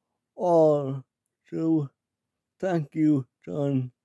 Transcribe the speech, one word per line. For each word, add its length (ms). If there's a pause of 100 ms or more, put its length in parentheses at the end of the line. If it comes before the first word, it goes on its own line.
(360)
all. 680 (480)
So, 380 (720)
thank 360
you, 320 (180)
John. 460 (140)